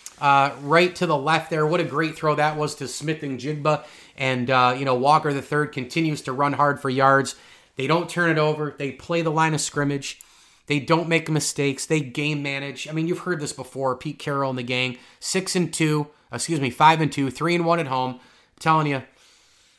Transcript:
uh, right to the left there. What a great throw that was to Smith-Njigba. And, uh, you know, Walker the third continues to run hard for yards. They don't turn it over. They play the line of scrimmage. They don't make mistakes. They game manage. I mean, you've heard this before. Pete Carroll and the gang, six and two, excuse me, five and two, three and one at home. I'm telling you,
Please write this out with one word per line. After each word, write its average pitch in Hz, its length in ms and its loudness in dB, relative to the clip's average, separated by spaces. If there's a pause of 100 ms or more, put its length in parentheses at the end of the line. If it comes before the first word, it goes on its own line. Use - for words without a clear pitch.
(220)
uh, 139 300 4 (100)
right 170 340 4
to 180 100 -2
the 156 120 2
left 156 320 0
there. 156 180 0
What 175 140 2
a - 20 -2
great 151 320 -2
throw 151 200 0
that 151 200 0
was 151 200 -4
to 135 120 -8
Smith-Njigba. 147 960 -4 (320)
And, 131 340 -2
uh, 127 300 4
you 139 60 -4
know, 131 100 2
Walker 147 380 2
the 139 80 -2
third 147 320 -2
continues 151 480 -2
to 139 100 -8
run 139 220 0
hard 143 260 2
for 135 100 -4
yards. 135 460 4 (400)
They 131 120 -4
don't 170 220 0
turn 175 200 0
it 156 80 2
over. 151 400 0
They 139 160 -6
play 170 280 -2
the 160 100 0
line 160 220 2
of 147 60 0
scrimmage. 143 640 -4 (460)
They 147 140 0
don't 160 260 2
make 165 220 0
mistakes. 143 560 -2
They 160 160 0
game 147 420 -4
manage. 139 460 -8
I - 20 -10
mean, 160 160 -2
you've 175 120 -2
heard 175 200 -4
this 147 140 -6
before. 131 420 -4
Pete 143 240 -8
Carroll 139 300 -2
and 127 100 -4
the 123 40 -6
gang, 127 340 -2 (200)
six - 380 -4
and 170 180 0
two, 151 340 0 (220)
excuse 143 300 -4
me, 135 100 0
five 156 300 6
and 151 100 2
two, 135 220 -2
three 170 240 -2
and 170 100 0
one 170 140 2
at 151 80 -4
home. 127 280 -2
I'm - 40 -20 (400)
telling 160 280 4
you, 135 160 -2 (760)